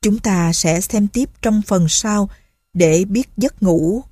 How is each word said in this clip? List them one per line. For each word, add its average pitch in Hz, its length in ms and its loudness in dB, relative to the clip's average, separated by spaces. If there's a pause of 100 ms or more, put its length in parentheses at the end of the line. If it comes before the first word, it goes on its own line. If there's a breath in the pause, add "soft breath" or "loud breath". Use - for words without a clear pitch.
Chúng 214 180 0
ta 175 340 0
sẽ 165 280 0
xem 208 280 0
tiếp 247 220 -4 (120)
trong 220 200 0
phần 185 260 0
sau 208 420 -2 (420 soft breath)
để 170 320 4
biết 208 320 -4
giấc 254 260 -2
ngủ 180 500 0